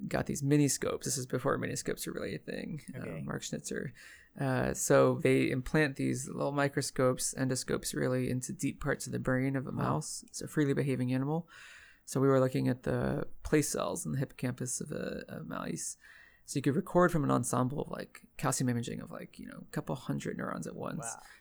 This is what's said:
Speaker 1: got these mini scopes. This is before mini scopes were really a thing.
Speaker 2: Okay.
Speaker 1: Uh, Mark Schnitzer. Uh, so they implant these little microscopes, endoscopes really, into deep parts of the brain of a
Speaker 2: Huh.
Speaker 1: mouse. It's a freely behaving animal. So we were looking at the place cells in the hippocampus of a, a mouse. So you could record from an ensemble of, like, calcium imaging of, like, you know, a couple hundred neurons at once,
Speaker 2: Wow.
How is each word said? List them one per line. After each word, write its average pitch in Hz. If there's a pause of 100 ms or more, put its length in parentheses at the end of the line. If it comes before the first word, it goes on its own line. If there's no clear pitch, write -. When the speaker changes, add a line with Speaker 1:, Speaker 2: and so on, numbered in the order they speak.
Speaker 1:
got -
these -
mini 143
scopes. -
This 131
is 127
before 135
mini -
scopes -
were -
really -
a 151
thing. - (160)
Speaker 2:
Okay. -
Speaker 1:
Uh, 139
Mark 147
Schnitzer. - (460)
Uh, 131
so 131
they 131
implant 135
these 131
little 143
microscopes, 139
endoscopes -
really, 127
into 127
deep -
parts -
of 127
the 123
brain 131
of 127
a -
Speaker 2:
Huh. -
Speaker 1:
mouse. 131
It's -
a -
freely 143
behaving 131
animal. 143 (580)
So -
we 135
were 135
looking 131
at 131
the 131 (160)
place 151
cells -
in 151
the 135
hippocampus 127
of 147
a, -
a -
mouse. - (480)
So -
you 135
could 139
record 175
from 156
an 135
ensemble 127
of, -
like, - (160)
calcium 131
imaging 120
of, -
like, -
you -
know, -
a -
couple 151
hundred -
neurons -
at -
once, -
Speaker 2:
Wow. 117 (220)